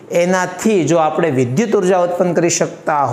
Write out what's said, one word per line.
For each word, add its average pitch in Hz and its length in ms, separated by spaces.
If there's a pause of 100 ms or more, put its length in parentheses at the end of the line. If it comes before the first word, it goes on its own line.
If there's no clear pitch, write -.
(120)
એનાથી 180 720
જો 160 220
આપણે 156 240 (100)
વિદ્યુત 196 400
ઉર્જા 180 240
ઉત્પન્ન 175 340
કરી 170 220
શકતા 151 420 (100)